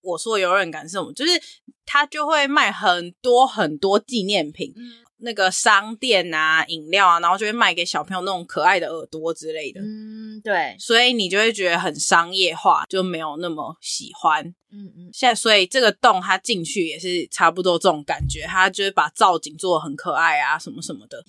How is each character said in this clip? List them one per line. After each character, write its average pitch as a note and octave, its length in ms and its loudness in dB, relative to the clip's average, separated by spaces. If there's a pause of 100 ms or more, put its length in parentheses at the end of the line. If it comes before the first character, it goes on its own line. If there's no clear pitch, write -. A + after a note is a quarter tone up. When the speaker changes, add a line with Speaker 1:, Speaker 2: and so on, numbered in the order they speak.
Speaker 1:
我 F3+ 160 -4
说 A3 200 -4
的 G3 40 2
游 F3+ 100 2
乐 F#3+ 80 4
园 F3+ 120 0
感 D3+ 140 -12
是 E3 80 -16
什 F#3+ 100 -4
么， D3 100 -10
就 C4+ 140 -4
是 F4 60 2 (520)
它 C#4+ 220 0
就 D4+ 200 -6
会 D4 200 2
卖 C4+ 240 2
很 F3 400 -2 (100)
多 B3 260 6
很 F#3 300 -2
多 G3 220 2
纪 A3 240 -2
念 F3+ 280 -2
品， - 260 -10
Speaker 2:
嗯。 A#3+ 260 -20 (220)
Speaker 1:
那 A#3 80 -8
个 G3+ 160 2
商 G#3+ 500 2
店 F3+ 360 0
啊， D#3 320 2
饮 D#3 240 -10
料 F#3+ 160 4
啊， E3+ 140 6
然 E3+ 100 2
后 F#3+ 80 2
就 G#3+ 80 -2
会 G#3+ 60 -2
卖 A3 200 2
给 F3 120 -4
小 D3+ 180 -4
朋 D3 100 -10
友 F#3 100 -4
那 G3 100 -4
种 F3+ 120 -6
可 - 200 -4
爱 F#3 160 4
的 D#3 120 -6
耳 D#3+ 140 -10
朵 D#3+ 260 -6
之 D#3 200 -8
类 D#3 180 -8
的。 F#3+ 100 -16
Speaker 2:
嗯， G#3+ 640 -14
对。 E3 380 -2
Speaker 1:
所 A#3 200 2
以 B3 120 4
你 G#3+ 160 -2
就 F#3+ 100 0
会 A3+ 140 2
觉 F#3+ 180 -2
得 E3+ 80 0
很 F3 160 -4
商 E3+ 400 2
业 F#3 180 2
化， D#3+ 360 2
就 F#3+ 160 -2
没 F3 160 -6
有 D#3 160 -8
那 F3 120 -6
么 D3+ 320 -8
喜 - 320 -10
欢。 D#3 320 0 (280)
Speaker 2:
嗯， G3+ 240 -18
嗯。 F3 160 -20
Speaker 1:
现 - 160 0
在， A#3 40 4
所 A3 220 2
以 G3 100 6
这 C4 160 0
个 G#3+ 120 6
洞 F#3+ 280 4
它 F#3+ 160 0
进 F#3 280 -4
去 E3 240 -2
也 D3+ 100 -8
是 F3+ 320 -4
差 E3 220 2
不 F3+ 100 -8
多 F3 160 2
这 F#3+ 100 2
种 D#3 140 0
感 C#3+ 260 -6
觉， D#3 200 -6
它 F#3 200 2
就 F#3+ 140 -4
是 G3 80 0
把 D#3 200 2
造 F#3 280 4
景 D3+ 180 -12
做 F3 220 2
得 D#3 60 -4
很 C#3+ 100 -8
可 E3+ 200 -6
爱 D3+ 260 2
啊， C#3+ 180 0
什 - 100 -12
么 E3 140 -14
什 - 100 -12
么 G#2+ 140 -18
的。 - 220 -20